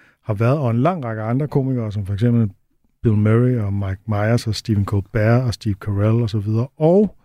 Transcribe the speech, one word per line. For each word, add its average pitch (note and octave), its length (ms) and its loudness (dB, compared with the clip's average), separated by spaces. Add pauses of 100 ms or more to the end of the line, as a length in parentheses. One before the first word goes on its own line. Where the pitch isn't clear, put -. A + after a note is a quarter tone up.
(240)
har A2 100 -4
været, A#2 240 0
og B2+ 140 -2
en A#2 100 0
lang D#3+ 240 -2
række A2 160 -6
andre B2 260 -2
komikere, C3 440 -2
som G2 140 -6
for G2 80 -4
eksempel A2+ 360 2 (540)
Bill A2 140 4
Murray A#2 420 2
og G2+ 140 -4
Mike G2 340 -4
Myers A2 400 0
og G#2+ 80 -2
Stephen G2+ 300 0
Colbert A2 580 2
og A#2 100 -2
Steve G#2 260 -4
Carell G#2+ 420 0
og A2+ 80 -2
så A2 100 -2
videre. A2 280 -2 (100)
Og, F3+ 480 2